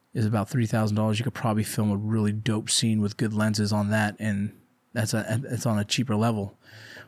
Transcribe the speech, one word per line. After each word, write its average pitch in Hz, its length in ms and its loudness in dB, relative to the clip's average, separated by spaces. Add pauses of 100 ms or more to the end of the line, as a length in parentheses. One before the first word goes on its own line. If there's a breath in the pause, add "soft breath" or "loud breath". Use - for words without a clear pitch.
(140)
is 110 120 0
about 104 220 0
three 120 180 0
thousand 107 300 2
dollars. 110 220 2
You 117 60 -2
could - 100 -4
probably 110 280 0
film 107 280 0
a 98 60 2
really 107 360 2
dope 107 380 -2
scene 110 300 2
with 101 160 0
good 110 160 0
lenses 107 400 2
on 104 180 2
that, 107 280 2
and 104 340 -2 (400)
that's 113 220 -2
a, 110 260 -2 (100)
it's 117 140 -4
on 107 140 2
a 104 60 0
cheaper 107 320 -2
level 107 420 -2 (500 loud breath)